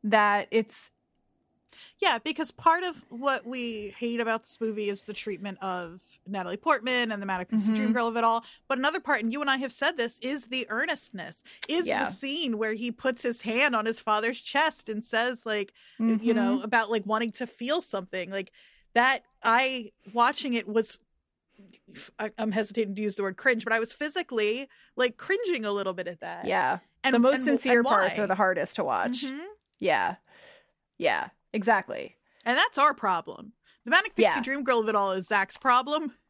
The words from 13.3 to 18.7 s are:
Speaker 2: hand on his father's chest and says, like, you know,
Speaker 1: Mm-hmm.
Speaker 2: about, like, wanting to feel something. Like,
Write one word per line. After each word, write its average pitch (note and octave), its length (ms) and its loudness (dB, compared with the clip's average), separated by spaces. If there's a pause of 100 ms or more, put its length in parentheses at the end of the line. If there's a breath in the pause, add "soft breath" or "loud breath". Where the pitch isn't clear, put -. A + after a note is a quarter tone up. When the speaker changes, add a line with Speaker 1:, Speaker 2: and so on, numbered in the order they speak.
Speaker 2:
hand A#3+ 340 2
on G#3+ 100 0
his A3+ 140 -2
father's A3 400 0
chest - 500 -2
and A3 140 -4
says, A#3+ 420 -2
like, G#3 260 -2 (280 soft breath)
you A3+ 340 2
know, A#3 220 2
Speaker 1:
Mm-hmm. C4 80 -2
Speaker 2:
about, A3 260 2
like, G#3+ 160 0
wanting A3 280 0
to B3+ 140 -6
feel C#4+ 340 -2
something. F#3 500 -6
Like, F#3+ 200 -6 (440 soft breath)